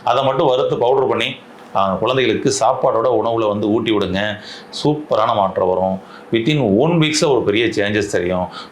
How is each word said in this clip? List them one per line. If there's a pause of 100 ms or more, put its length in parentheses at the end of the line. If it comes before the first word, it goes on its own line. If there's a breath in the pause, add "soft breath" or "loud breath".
அதை
மட்டும்
வறுத்து
பவுடர்
பண்ணி, (400)
ஆ,
குழந்தைகளுக்கு
சாப்பாடோட
உணவுல
வந்து
ஊட்டி
விடுங்க. (480 loud breath)
சூப்பரான
மாற்றம்
வரும். (320 loud breath)
Within (180)
one
weeks-ல
ஒரு
பெரிய
சேஞ்சஸ்
தெரியும். (240 loud breath)